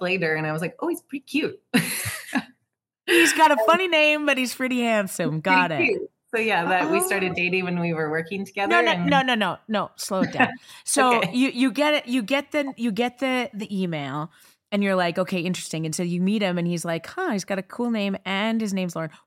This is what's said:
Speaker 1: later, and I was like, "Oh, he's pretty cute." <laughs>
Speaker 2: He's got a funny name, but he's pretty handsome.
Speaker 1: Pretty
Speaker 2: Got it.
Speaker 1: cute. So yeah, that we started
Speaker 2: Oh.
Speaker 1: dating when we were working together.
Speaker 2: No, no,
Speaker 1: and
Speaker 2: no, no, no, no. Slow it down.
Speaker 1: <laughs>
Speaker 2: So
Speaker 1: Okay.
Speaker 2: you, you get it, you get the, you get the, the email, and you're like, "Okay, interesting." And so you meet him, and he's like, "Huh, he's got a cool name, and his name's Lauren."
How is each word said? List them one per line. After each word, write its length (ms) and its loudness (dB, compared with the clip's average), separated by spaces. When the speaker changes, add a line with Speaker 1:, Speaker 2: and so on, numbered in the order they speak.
Speaker 1:
later, 340 0
and 120 -2
I 60 -2
was 100 -4
like, 180 -6
"Oh, 80 -2
he's 140 -4
pretty 220 -12
cute." 420 -4
<laughs> 60 -20
Speaker 2:
He's 280 6
got 160 8
a 60 6
funny 200 4
name, 400 4
but 120 2
he's 160 -2
pretty 260 -2
handsome. 640 0
Speaker 1:
Pretty 0 -
Speaker 2:
Got 300 4
it. 40 -2
Speaker 1:
cute. 240 -2
So 60 2
yeah, 240 2
that 260 2
we 100 2
started 320 0
Speaker 2:
Oh. 20 -6
Speaker 1:
dating 300 0
when 140 -2
we 140 0
were 180 -2
working 340 -4
together. 280 -4
Speaker 2:
No, 80 6
no, 120 2
Speaker 1:
and 180 0
Speaker 2:
no, 120 4
no, 120 2
no, 240 -2
no. 280 -2
Slow 260 -2
it 100 -2
down. 160 2
Speaker 1:
<laughs> 160 -20
Speaker 2:
So 340 2
Speaker 1:
Okay. 140 0
Speaker 2:
you, 180 2
you 200 2
get 240 0
it, 140 -2
you 140 0
get 280 -4
the, 260 -2
you 160 -2
get 260 -2
the, 360 -2
the 140 -8
email, 500 -4
and 100 0
you're 140 2
like, 220 0
"Okay, 220 -2
interesting." 460 -4
And 80 -4
so 80 -4
you 180 -2
meet 220 0
him, 160 0
and 80 0
he's 180 -2
like, 220 -4
"Huh, 240 -4
he's 140 -2
got 140 -4
a 40 -6
cool 280 -4
name, 340 -2
and 360 -2
his 140 -2
name's 220 -4
Lauren." 140 -6